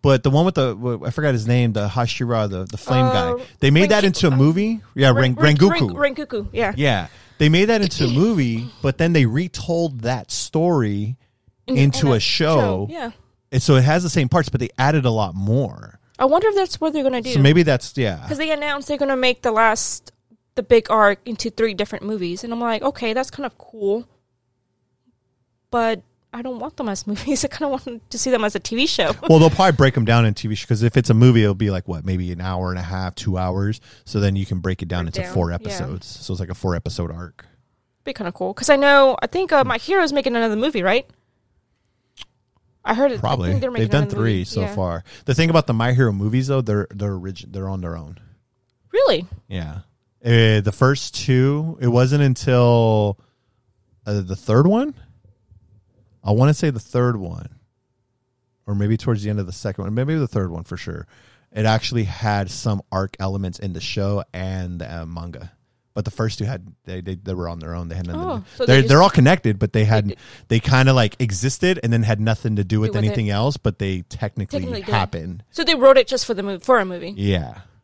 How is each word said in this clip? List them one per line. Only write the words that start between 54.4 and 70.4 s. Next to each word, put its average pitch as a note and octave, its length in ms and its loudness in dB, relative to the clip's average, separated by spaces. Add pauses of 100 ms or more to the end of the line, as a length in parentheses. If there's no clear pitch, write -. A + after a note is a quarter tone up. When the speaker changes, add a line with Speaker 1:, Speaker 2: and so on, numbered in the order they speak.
Speaker 1:
one? B3+ 260 0 (1300)
I G2+ 80 0
wanna C3+ 220 4
say D#3 160 0
the A#2+ 100 -4
third B2 380 -2
one. E2+ 320 -10 (1160)
Or G#2 60 -4
maybe G2+ 240 0
towards G#2+ 260 -2
the G#2+ 60 -4
end G#2 100 -2
of F#2+ 60 -4
the F2 60 -12
second F#2+ 320 -8
one. G#2 100 -6
Maybe C3+ 220 -2
the C#3+ 120 -2
third F#2+ 240 -4
one E2 120 -10
for F2+ 140 -12
sure. D#2 300 -12 (440)
It G#2+ 140 -4
actually A2 400 0
had G2+ 440 -2
some G#2 320 -4 (100)
arc F#2+ 280 -4
elements F#2+ 400 -6
in G2 140 -8
the D#2+ 80 -10
show G2+ 420 -4 (100)
and F#2 480 -8
the, D#2+ 200 -12
uh, D#2+ 40 -12
manga. E2 460 -14 (420)
But G#2+ 100 -6
the - 80 -8
first - 280 -4
two A2 60 -4
had, G2 200 -8 (180)
they, F#2 160 -12
they, F#2 160 -8
they F#2 180 -8
were F2+ 140 -6
on E2+ 120 -10
their D#2+ 140 -10
own. E2+ 140 -8
They E2 80 -10
had F2 120 -6
nothing E3 140 -8
Speaker 2:
Oh, E4+ 180 -6
Speaker 1:
to, F#3 40 -12 (140)
Speaker 2:
so E3+ 80 -2
Speaker 1:
they're, C3+ 160 6
Speaker 2:
they A#2+ 60 2
Speaker 1:
they're C#3 100 8
Speaker 2:
just F3 60 8
Speaker 1:
all G3 60 6
connected, B2 500 2
but G#2 120 -2
they A2 100 2
Speaker 2:
they G#2+ 40 4
Speaker 1:
had, G#2+ 240 2
Speaker 2:
d- - 60 -6 (340)